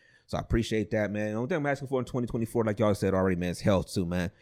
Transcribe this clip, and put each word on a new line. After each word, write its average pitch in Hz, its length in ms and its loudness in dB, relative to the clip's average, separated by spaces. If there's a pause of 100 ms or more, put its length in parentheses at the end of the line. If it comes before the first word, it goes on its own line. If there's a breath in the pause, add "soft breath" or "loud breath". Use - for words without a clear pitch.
(280)
So 87 100 -4
I - 20 -4
appreciate 110 500 0
that, 104 220 0
man. 107 200 -2
The 107 40 -4
only 123 120 -4
thing 180 100 0
I'm 143 80 -2
asking 139 220 -4
for 131 120 0
in 120 60 -2
twenty 123 200 -2
twenty-four, 113 380 0
like 107 160 0
y'all 104 140 4
said 95 200 0
already, 92 220 4
man, 87 140 0
is - 100 -6
health 95 340 2
too, 92 120 0
man. 87 240 -2 (120)